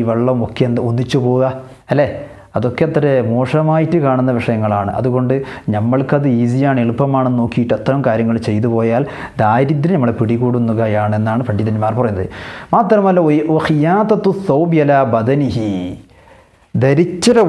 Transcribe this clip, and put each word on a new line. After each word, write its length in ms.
ഈ 100
വെള്ളവും 360
ഒക്കെ 240
എന്ത് 180
ഒന്നിച്ചു 380
പോവുക 180
അല്ലേ, 160
അതൊക്കെ 280
അത്ര 220
മോശമായിട്ട് 760
കാണുന്ന 320
വിഷയങ്ങളാണ്. 640
അതുകൊണ്ട് 360
നമ്മൾക്കത് 540
ഈസിയാണ്, 420
എളുപ്പമാണെന്ന് 560
നോക്കിയിട്ട് 360
അത്തരം 300
കാര്യങ്ങൾ 300
ചെയ്തു 280
പോയാൽ 280
ദാരിദ്ര്യം 560
നമ്മളെ 240
പിടികൂടുകയാണെന്നാണ് 1300
പണ്ഡിതന്മാർ 500
പറയുന്നത്. 300
മാത്രമല്ല, 520
വ-, 180
വഖിയാതത്തു 760
സൗബി 380
അലാ 160
ബദനിഹി, 540
ധരിച്ചൊരു 760